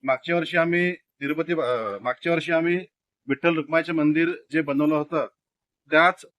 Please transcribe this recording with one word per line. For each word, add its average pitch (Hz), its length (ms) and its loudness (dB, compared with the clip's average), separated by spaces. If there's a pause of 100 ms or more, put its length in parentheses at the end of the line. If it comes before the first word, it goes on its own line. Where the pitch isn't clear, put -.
मागच्या 135 320 -2
वर्षी 170 220 0
आम्ही 175 360 2
तिरुपती, 151 600 -6
अ, 120 480 -2
मागच्या 127 320 -2
वर्षी 160 180 -2
आम्ही 170 340 0 (420)
विठ्ठल 165 280 0
रुक्माईचे 160 360 -2
मंदिर 160 380 2 (220)
जे 156 100 0
बनवलं 147 340 0
होतं 147 320 -2 (640)
त्याच 170 340 4 (140)